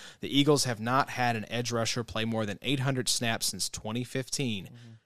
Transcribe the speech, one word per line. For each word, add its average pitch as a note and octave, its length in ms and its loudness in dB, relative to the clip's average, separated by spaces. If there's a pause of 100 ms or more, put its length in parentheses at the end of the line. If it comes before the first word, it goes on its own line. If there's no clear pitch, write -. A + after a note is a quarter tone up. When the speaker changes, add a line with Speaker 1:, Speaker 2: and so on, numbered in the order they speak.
(220)
Speaker 1:
The - 160 0
Eagles C#3+ 280 6
have A#2 140 -2
not B2 300 2
had A#2+ 260 2
an G#2+ 140 -4
edge A#2+ 220 -2
rusher A2+ 320 0
play A2+ 220 -2
more A2 200 0
than G2+ 160 -6
eight C3+ 200 0
hundred B2+ 280 0
snaps - 380 0
since - 220 -4
twenty A2+ 340 -4
fifteen. A#2+ 600 -4
Speaker 2:
Mm-hmm. - 100 -18 (300)